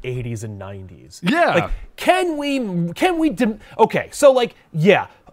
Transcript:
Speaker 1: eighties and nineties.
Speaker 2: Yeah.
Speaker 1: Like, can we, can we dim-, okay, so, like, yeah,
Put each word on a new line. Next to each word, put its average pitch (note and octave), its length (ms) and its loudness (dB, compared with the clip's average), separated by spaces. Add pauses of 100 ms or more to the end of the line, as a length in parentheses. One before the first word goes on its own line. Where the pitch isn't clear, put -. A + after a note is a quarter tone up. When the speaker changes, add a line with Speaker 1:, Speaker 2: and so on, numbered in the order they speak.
Speaker 1:
eighties A#2+ 400 -8
and G#2+ 160 -10
nineties. F#2+ 640 -16
Speaker 2:
Yeah. G3+ 320 2
Speaker 1:
Like, G#2 160 0 (240)
can F4 420 0
we, A3+ 560 -2
can E4+ 260 0
we D#4+ 100 2
dim-, A3 300 -2 (180)
okay, - 340 0
so, C#4+ 200 6
like, B3 240 0 (180)
yeah, D#3 340 4 (260)